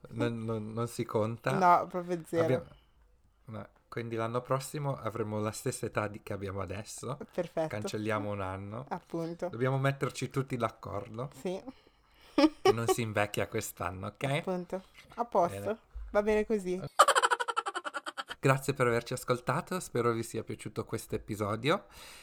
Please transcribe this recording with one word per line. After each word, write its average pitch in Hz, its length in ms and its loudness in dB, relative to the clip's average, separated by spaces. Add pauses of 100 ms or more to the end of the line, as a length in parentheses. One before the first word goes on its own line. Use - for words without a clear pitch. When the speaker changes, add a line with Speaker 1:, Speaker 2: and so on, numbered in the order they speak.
Speaker 1:
non, 117 360 -2
non, 110 280 -4
non 117 160 -2
si - 160 -4
conta. 113 480 0
Speaker 2:
No, 175 340 6
proprio 175 400 -4
zero. 165 160 2
Speaker 1:
Abbiamo, 131 220 2 (840)
no, 107 220 -10 (180)
quindi 117 300 -6
l'anno 117 260 0
prossimo 139 560 -2
avremo 107 400 -2
la 107 140 0
stessa - 340 -4
età 107 220 0
di... 104 160 -10
che - 80 -6
abbiamo 98 280 -4
adesso. 101 560 -6 (160)
Speaker 2:
Perfetto. 165 360 -2
Speaker 1:
Cancelliamo 107 640 -2
un 101 100 -2
anno. 101 480 -6
Speaker 2:
Appunto. 170 600 -6
Speaker 1:
Dobbiamo 131 300 2
metterci 135 500 0
tutti 135 280 -2
d'accordo. 110 760 -4 (100)
Speaker 2:
Sì. 185 220 -4 (720)
Speaker 1:
Che 311 380 8
non 117 160 2
si - 140 4
invecchia 104 440 2
quest'anno, 95 600 -4
ok? - 160 -8
Speaker 2:
Appunto. 180 580 -2 (320)
A 233 100 -2
posto. 196 360 4
Speaker 1:
Bene. 202 180 -2 (320)
Speaker 2:
Va 208 120 4
bene 214 240 4
così. 185 340 0 (1600)
Speaker 1:
Grazie 135 320 2
per 127 140 2
averci 117 280 0
ascoltato, 131 680 -2
spero 120 320 0
vi 113 100 0
sia 110 220 -6
piaciuto - 400 -8
questo - 320 -6
episodio. 113 720 -2 (360)